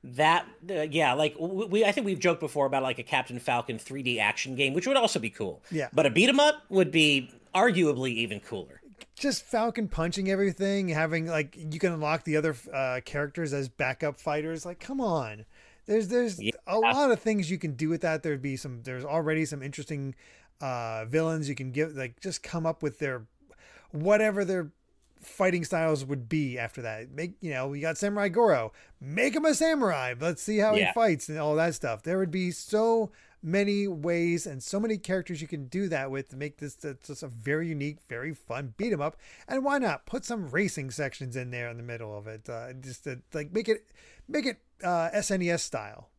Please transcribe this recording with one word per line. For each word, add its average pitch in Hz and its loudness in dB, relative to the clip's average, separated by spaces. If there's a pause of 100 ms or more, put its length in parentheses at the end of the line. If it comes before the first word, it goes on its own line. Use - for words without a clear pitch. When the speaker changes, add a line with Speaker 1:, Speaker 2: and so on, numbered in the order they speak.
Speaker 1:
That, 147 4 (220)
uh, 170 -2
yeah, 151 4
like, 151 2
w-, 190 -2
we, 208 4
I 202 6
think 220 0
we've 190 0
joked 170 4
before 147 0
about, 131 2
like, 127 -2
a 117 -10
Captain 131 -2
Falcon 120 -2
three 135 -10
D 120 -2
action 110 0
game, 135 2
which 180 0
would 269 4
also 226 0
be 113 -4
cool. 92 -8
Speaker 2:
Yeah. 151 -2
Speaker 1:
But 156 6
a 139 6
beat 202 6
'em 277 4
up 302 6
would 185 4
be 147 4 (240)
arguably 160 4
even 110 -4
cooler. 78 -10 (340)
Speaker 2:
Just - -2
Falcon 226 0
punching 180 -2
everything, 196 2
having, 160 0
like, 156 -2
you 156 -8
can 185 2
unlock 156 0
the 151 2
other, 151 2 (180)
uh, 127 -2
characters 147 -4
as 139 -2
backup 135 -2
fighters. 156 -2
Like, 175 -10
come 269 -6
on. 123 0 (400)
There's, 208 2
there's 226 0
Speaker 1:
Yeah. 107 -2 (160)
Speaker 2:
a 208 0
lot 247 4
of 208 4
things 196 0
you 185 0
can 156 -4
do 156 -2
with 160 -2
that. 160 -2
There'd 143 -2
be 135 -4
some, 123 -10
there's 127 -8
already 156 0
some 143 -8
interesting, 139 -6 (460)
uh, 117 -4
villains 156 0
you 139 -4
can 131 -8
give, 151 -2
like, 127 -8
just 185 -8
come 165 -4
up 160 0
with 147 -2
their, 127 -4 (640)
whatever 202 4
their 175 -2 (500)
fighting 180 2
styles 160 2
would 131 -4
be 139 0
after 117 -6
that. 113 -8
Make, 170 -6
you 160 -6
know, 131 -2
we 143 -6
got 160 -2
Samurai 202 2
Goro. 165 4 (280)
Make 214 0
him 311 2
a 311 6
samurai. 190 2
Let's 160 -2
see 214 2
how 214 6
he 196 4
Speaker 1:
Yeah. 185 2
Speaker 2:
fights 202 2
and 156 -6
all 151 2
that 165 2
stuff. 113 -4
There 180 0
would 180 0
be 180 0
so 220 2 (320)
many 202 2
ways 170 0
and 135 -8
so 196 -2
many 220 0
characters 180 -4
you 160 -10
can 143 -8
do 190 -2
that 135 -2
with 135 -6
to 131 -16
make 143 -8
this, 147 -12
uh, 143 -6 (100)
just 147 -12
a 143 -10
very 139 -2
unique, 151 -4 (100)
very 131 -6
fun 127 -8
beat 220 0
'em 143 0
up. 151 -4 (300)
And 262 -2
why 277 2
not 185 0
put - -6
some 202 -6
racing 151 -2
sections 135 -6
in 123 -6
there 120 -6
in 117 -10
the 117 -12
middle 113 -10
of 104 -12
it? 110 -14
Uh, 120 -10
just 131 -14
to, 131 -8 (120)
like, 151 -6
make 226 -2
it, - 0 (360)
make 302 -2
it, 247 -4 (240)
uh, 170 2
S 202 0
N 190 2
E 175 2
S 170 0
style. - -10